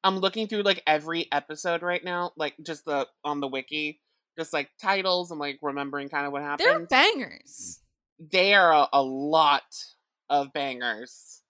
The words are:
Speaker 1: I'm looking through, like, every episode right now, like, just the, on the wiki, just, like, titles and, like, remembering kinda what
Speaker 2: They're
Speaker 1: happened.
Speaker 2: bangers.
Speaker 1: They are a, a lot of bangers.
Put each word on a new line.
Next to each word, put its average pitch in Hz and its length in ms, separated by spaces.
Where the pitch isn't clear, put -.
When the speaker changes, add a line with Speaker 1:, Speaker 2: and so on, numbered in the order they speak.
Speaker 1:
I'm 190 160
looking 196 280
through, 208 160
like, 196 240
every 156 440
episode 156 500
right 175 220
now, 175 340
like, 151 180
just 160 200
the, 139 200
on 147 180
the 139 60
wiki, 151 540
just, 160 160
like, 143 160
titles 190 500
and, 156 80
like, 143 220
remembering 139 480
kinda 143 220
what 139 80
Speaker 2:
They're 453 140
Speaker 1:
happened. 320 180
Speaker 2:
bangers. - 920
Speaker 1:
They 185 360
are 185 200
a, 143 200
a 139 100
lot 147 600
of 143 240
bangers. 123 960